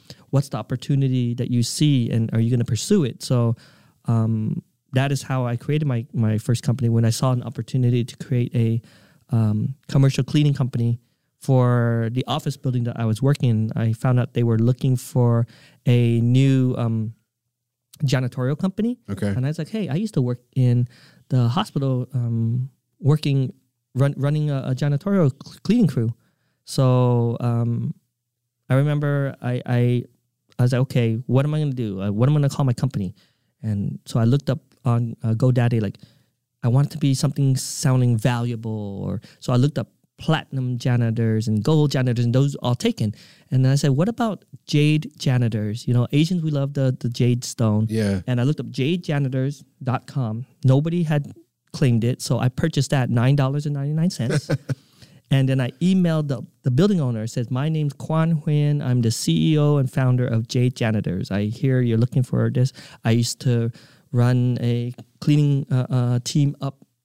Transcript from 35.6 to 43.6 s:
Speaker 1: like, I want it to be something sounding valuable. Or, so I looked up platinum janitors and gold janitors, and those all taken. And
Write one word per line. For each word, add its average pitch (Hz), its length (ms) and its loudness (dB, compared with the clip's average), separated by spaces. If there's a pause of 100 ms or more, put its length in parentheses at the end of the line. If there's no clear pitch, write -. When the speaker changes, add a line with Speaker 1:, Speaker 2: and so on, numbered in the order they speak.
Speaker 1:
like, 101 180 -4 (640)
I 123 40 0
want 135 200 2
it - 60 -10
to - 40 -10
be 139 160 0
something 135 420 0
sounding 127 640 0
valuable. 110 880 -4
Or, 95 160 -6 (180)
so - 140 -2
I 123 40 4
looked 139 200 2
up 113 140 -6 (280)
platinum 127 600 -2
janitors 113 680 0
and 107 160 0
gold 151 280 2
janitors, 123 340 0
and 117 80 0
those 139 220 2
all 123 180 -2
taken. 123 400 -2 (380)
And 131 120 2